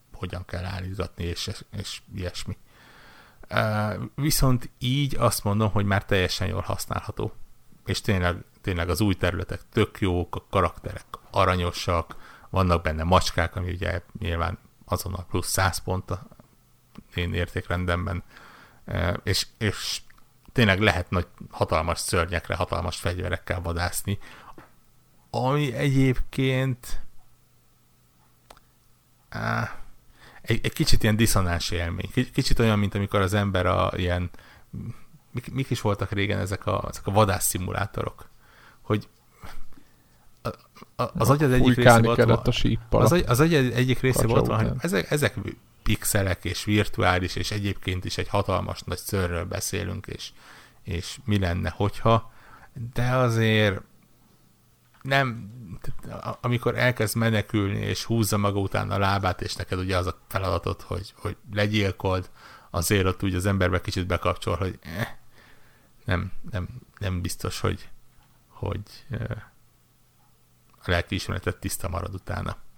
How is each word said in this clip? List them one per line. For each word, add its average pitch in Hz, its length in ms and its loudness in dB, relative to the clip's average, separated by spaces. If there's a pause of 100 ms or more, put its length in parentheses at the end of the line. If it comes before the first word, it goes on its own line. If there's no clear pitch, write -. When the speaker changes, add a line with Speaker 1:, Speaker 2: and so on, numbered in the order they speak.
(120)
Speaker 1:
hogyan 92 320 -10
kell 92 200 -8
állítgatni, 92 600 -6
és, 85 260 -6 (200)
és - 320 -10 (120)
ilyesmi. 92 420 -8 (920)
Ö, 107 460 0 (200)
viszont 135 640 2
így 135 380 0
azt 120 280 2
mondom, 107 260 2
hogy 101 140 2
már 98 200 2
teljesen 95 440 2
jól 92 120 -4
használható. - 720 -4 (540)
És - 140 -2
tényleg, 90 440 0 (160)
tényleg 85 280 -2
az 82 120 0
új 101 140 4
területek 87 460 -2 (120)
tök - 280 0
jók, 90 360 -2
a - 140 -10
karakterek 92 540 -2 (260)
aranyosak, 90 880 0 (340)
vannak 87 320 4
benne 78 200 -2
macskák, 85 540 2
ami 90 160 -4
ugye 87 300 -4 (160)
nyilván 87 400 -2 (260)
azonnal 90 460 -4
plusz 90 200 -2
száz 95 280 2
pont - 320 -4
a 92 160 -8 (880)
én 90 200 -2
értékrendemben. 90 880 -2 (600)
Ö, 90 280 -2 (100)
és, - 240 -2 (120)
és - 420 -4 (520)
tényleg 98 280 4
lehet 90 300 2
nagy, 90 160 0 (240)
hatalmas 82 480 0
szörnyekre, 87 560 -2
hatalmas 85 420 -2
fegyverekkel 87 640 -4
vadászni, 85 580 -2 (1120)
ami 135 440 0
egyébként, 131 1300 2 (2250)
á, - 460 -4 (680)
egy, 113 200 0
egy 117 100 0
kicsit - 300 8
ilyen 107 140 4
diszonáns 92 540 2
élmény. 87 420 -4
Ki-, 123 180 -2
kicsit - 280 2
olyan, 110 200 4
mint 101 160 0
amikor 101 260 0
az 95 140 2
ember 95 320 2
a 92 300 2
ilyen, 87 340 -2 (1000)
mik, - 220 -8
mik 131 180 -4
is 117 100 -2
voltak 101 300 0
régen 101 280 0
ezek 95 280 -4
a, 98 220 0
ezek - 180 -10
a 110 40 0
vadászszimulátorok, 95 1160 0 (520)
hogy - 280 -2 (1300)
a, 120 60 -6 (540)
a, 123 160 -2
az 123 120 6
agy 147 120 6
az 139 80 6
egyik 127 240 8
Speaker 2:
Fújkálni 117 320 8
Speaker 1:
részében 113 40 4
ott 117 60 2
Speaker 2:
kellett 117 200 6
Speaker 1:
van, - 100 -2
Speaker 2:
a 127 60 6
síppal 113 500 2
Speaker 1:
az 110 100 8
Speaker 2:
a - 20 6
Speaker 1:
agy, 175 120 4
az 120 140 4
agy 165 140 6
egy-, 131 180 4
egyik 127 280 2
részében 123 280 2
Speaker 2:
kacsa 113 120 4
Speaker 1:
ott 120 60 4
van, 117 100 2
hogy 110 100 2
Speaker 2:
után. 120 140 -2
Speaker 1:
ezek, 175 300 0
ezek 147 240 0 (480)
pixelek 98 640 0
és 82 200 -4
virtuális, 95 720 2
és - 140 -2
egyébként 98 540 -4
is - 140 -6
egy 104 100 -2
hatalmas 95 540 -2
nagy - 160 -6
szörről 87 460 -4
beszélünk, 92 600 -6
és, - 240 -12 (520)
és - 420 -8
mi 104 140 2
lenne, 90 380 -2
hogyha, 110 560 2 (600)
de 123 180 0
azért 110 680 4 (1200)
nem, 127 480 0 (720)
a-, - 200 -8
amikor 120 380 0
elkezd 120 380 2
menekülni, 107 600 2
és 101 260 -4
húzza 110 320 2
maga 101 220 0
után 98 320 -2
a 98 80 -2
lábát, 98 440 0
és - 120 -6
neked 92 240 -4
ugye 92 180 0
az 90 100 0
a 87 120 -6 (100)
feladatod, 92 540 -2
hogy, 92 340 -8
hogy - 200 -8 (160)
legyilkold, 98 800 0 (400)
azért 92 360 2
ott 92 160 0
úgy 98 120 0
az 90 120 0
emberbe 90 340 2
kicsit 95 260 -4
bekapcsol, 87 500 -2
hogy 92 260 -4
eh, 95 260 -6 (960)
nem, 92 280 -2 (180)
nem, 90 180 -4 (300)
nem 92 220 -2
biztos, 92 400 -6
hogy, 92 280 -4 (600)
hogy, 98 320 -6 (300)
eh, 113 160 -6 (1600)
a - 60 -2
lelkiismeretet 92 640 -2
tiszta - 320 -6
marad 90 260 -6
utána. 92 420 -6 (220)